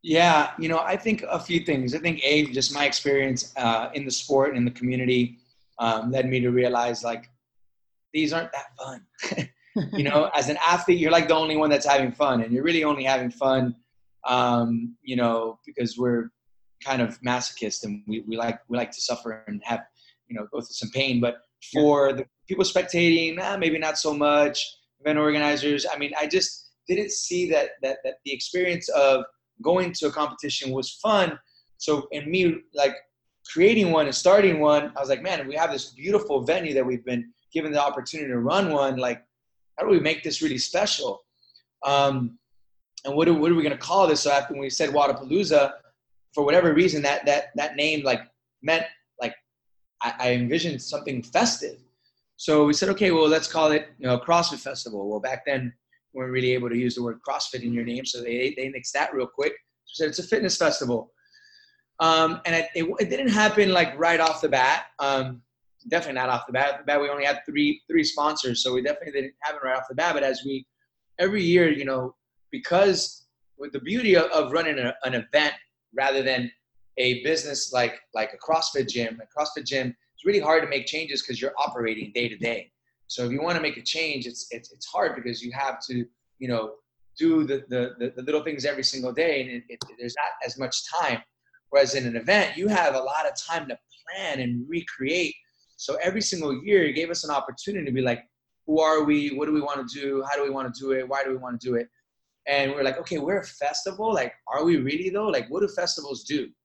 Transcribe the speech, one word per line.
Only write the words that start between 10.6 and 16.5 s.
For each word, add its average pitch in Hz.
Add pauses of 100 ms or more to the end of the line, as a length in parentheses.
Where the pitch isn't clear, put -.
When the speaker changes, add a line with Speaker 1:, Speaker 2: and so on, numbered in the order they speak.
Speaker 1:
athlete, 175
you're, 160
like, 165
the 160
only 156
one 151
that's 143
having 135
fun, 127
and 113
you're 131
really 165
only 143
having 127
fun, 131 (520)
um, 120
you 131
know, 113
because -
we're 120 (540)